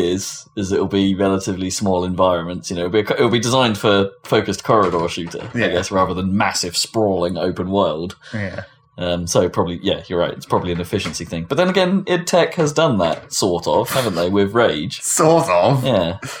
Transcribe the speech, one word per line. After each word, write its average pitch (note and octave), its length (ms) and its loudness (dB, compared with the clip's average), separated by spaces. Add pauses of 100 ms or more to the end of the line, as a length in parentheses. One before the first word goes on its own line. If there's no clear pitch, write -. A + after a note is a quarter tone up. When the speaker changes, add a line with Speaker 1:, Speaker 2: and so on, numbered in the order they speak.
(120)
Speaker 1:
is, - 440 -6
is G2 160 -4
it'll F#2 160 0
be G2 260 2
relatively F#2+ 560 -2
small F#2 340 0
environments. F2+ 680 0
You F#2 60 -4
know, F2 100 -2
it'll F2 40 -4 (120)
be, - 100 -2
it'll A#2+ 160 2
be A#2 100 2
designed A#2 380 2
for G2+ 320 2 (140)
focused G#2 400 0
corridor F2+ 440 2
shooter, E2+ 460 -8
Speaker 2:
Yeah. A2+ 140 0
Speaker 1:
I - 20 0
guess, F#2 220 -2
rather F#2 240 0
than F#2 200 -2
massive F#2+ 400 -2
sprawling F2+ 600 0
open F2+ 320 -4
world. F2+ 480 -2 (160)
Speaker 2:
Yeah. G2+ 300 -8 (340)
Speaker 1:
Um, F2 300 -4
so F2+ 220 2
probably, F2 340 -2
yeah, E2 240 -2
you're F2+ 100 -2
right. E2+ 140 0
It's - 140 -14
probably F2+ 260 -2
an E2+ 80 -2
efficiency F2 460 -4
thing. E2 180 -6
But C3+ 140 -2
then F3+ 100 4
again, F#3 400 2
id F3 180 0
Tech E3 300 2
has D3+ 160 0
done D3+ 280 2
that, E2 340 -2
sort F2+ 340 0
of, G2 220 2
haven't A#2 260 0
they, F2 140 0
with G2+ 260 2
Rage? G#2 460 0
Speaker 2:
Sort D#3 480 4
of. B2+ 340 4
Speaker 1:
Yeah. F#2 340 0 (240)